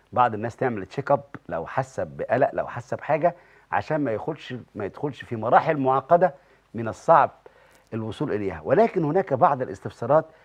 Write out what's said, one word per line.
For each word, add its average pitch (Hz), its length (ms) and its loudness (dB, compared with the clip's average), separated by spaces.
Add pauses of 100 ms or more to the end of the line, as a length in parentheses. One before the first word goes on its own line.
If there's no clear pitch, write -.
(140)
بعض 120 200 4
الناس 110 220 -6
تعمل 113 300 -4
تشيك - 260 -4
اب 139 120 2 (260)
لو 82 160 -6
حاسة - 380 -6
بقلق، 80 500 0
لو 85 140 -4
حاسة - 300 -8
بحاجة، 160 380 0 (360)
عشان 151 260 -2
ما 135 160 -2
يدخلش، 127 420 -8 (200)
ما 104 100 -6
يدخلش 127 380 -8
في - 120 -8
مراحل 147 420 2
معقدة 139 560 2 (400)
من 113 140 -6
الصعب 131 440 4 (640)
الوصول 110 400 -4
إليها. 92 320 -4
ولكن 190 380 2
هناك 156 300 0
بعض 139 280 2
الاستفسارات 127 640 0 (200)